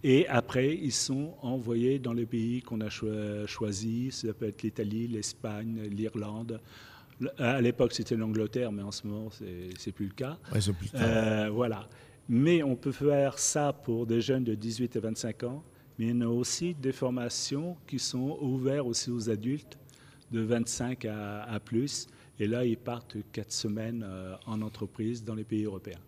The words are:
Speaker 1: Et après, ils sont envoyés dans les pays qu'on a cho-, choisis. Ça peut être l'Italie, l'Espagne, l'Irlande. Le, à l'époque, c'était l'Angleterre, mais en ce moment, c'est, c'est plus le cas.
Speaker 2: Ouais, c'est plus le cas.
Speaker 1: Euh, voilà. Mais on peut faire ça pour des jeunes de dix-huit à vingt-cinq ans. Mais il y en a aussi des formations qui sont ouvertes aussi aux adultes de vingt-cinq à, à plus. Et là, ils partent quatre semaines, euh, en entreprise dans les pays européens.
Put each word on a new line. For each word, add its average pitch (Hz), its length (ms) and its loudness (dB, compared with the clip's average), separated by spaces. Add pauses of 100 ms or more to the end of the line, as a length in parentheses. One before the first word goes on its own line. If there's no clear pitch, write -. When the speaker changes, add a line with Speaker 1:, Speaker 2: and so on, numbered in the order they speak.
Speaker 1:
Et 139 240 8
après, 131 480 4
ils 165 160 0
sont 143 500 -2
envoyés 120 560 2
dans 117 160 -2
les 117 140 0
pays 117 340 0
qu'on 113 200 -6
a 107 80 -2
cho-, 104 580 -4
choisis. 113 800 -2
Ça 107 60 -2
peut 113 120 -4
être 104 160 -4
l'Italie, 110 460 -2
l'Espagne, 110 720 -4 (100)
l'Irlande. 110 720 -4 (580)
Le, 123 100 -2 (120)
à 127 180 4
l'époque, 120 340 6
c'était 117 220 0
l'Angleterre, 110 560 0
mais 101 120 -4
en 101 80 -6
ce - 160 -8
moment, 107 240 -6
c'est, 90 380 -10 (100)
c'est 101 120 -8
plus 101 140 -4
le 98 80 -6
cas. 135 240 -6 (160)
Speaker 2:
Ouais, 110 80 4
c'est 98 120 2
plus - 200 -4
le 131 60 -4
cas. 117 60 6
Speaker 1:
Euh, 110 440 4
voilà. 107 400 0 (400)
Mais 151 320 6
on 135 140 2
peut 135 160 -2
faire 139 480 4
ça 147 340 2
pour 117 320 -2
des 113 160 4
jeunes 131 220 2
de 113 100 2
dix-huit 113 420 -2
à 117 40 2
vingt-cinq 110 440 -4
ans. 135 200 -6 (340)
Mais 113 80 0
il 117 60 2
y - 20 2
en 120 80 2
a 117 80 2
aussi 123 460 0
des 131 160 0
formations 131 840 -2 (120)
qui 135 100 -6
sont 131 440 -2
ouvertes 135 440 2
aussi 117 240 -2
aux 117 220 0
adultes 120 460 -2 (540)
de 113 100 0
vingt-cinq 120 640 0
à, 104 380 -6
à 110 160 -4
plus. 123 460 0 (340)
Et 104 60 2
là, 117 180 2
ils 113 140 2
partent 117 400 -8 (140)
quatre - 220 -6
semaines, 110 540 -4
euh, 92 280 -10 (100)
en 110 160 -4
entreprise 110 640 -4
dans 110 100 -6
les 110 120 -6
pays 107 180 0
européens. 95 340 -6 (100)